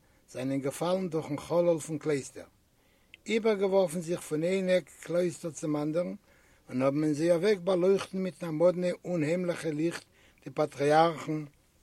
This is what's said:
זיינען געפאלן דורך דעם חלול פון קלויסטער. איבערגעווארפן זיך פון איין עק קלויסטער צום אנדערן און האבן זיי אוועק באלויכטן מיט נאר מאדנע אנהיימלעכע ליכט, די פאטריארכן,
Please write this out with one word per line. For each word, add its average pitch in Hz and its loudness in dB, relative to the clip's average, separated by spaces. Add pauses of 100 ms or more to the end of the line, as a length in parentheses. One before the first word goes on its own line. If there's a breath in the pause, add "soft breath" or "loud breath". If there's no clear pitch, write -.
(320 soft breath)
זיינען 135 -4
געפאלן 175 -2
דורך 151 -4
דעם 147 -6
חלול 170 0
פון 156 -8
קלויסטער. 143 -6 (800 soft breath)
איבערגעווארפן 196 2
זיך 165 -4
פון 156 -4
איין 185 0
עק 180 2 (120)
קלויסטער 170 -4
צום 151 -4
אנדערן 160 -2 (540 soft breath)
און 127 -2
האבן 147 2
זיי 165 2
אוועק 190 2
באלויכטן 185 2
מיט 185 -6
נאר 165 -6
מאדנע 175 2 (180)
אנהיימלעכע 170 -2
ליכט, 160 -2 (400 soft breath)
די 147 -14
פאטריארכן, 151 2 (400)